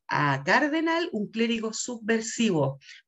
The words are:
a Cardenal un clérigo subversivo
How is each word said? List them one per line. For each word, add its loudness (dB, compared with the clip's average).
a 0
Cardenal 2
un -4
clérigo -2
subversivo 0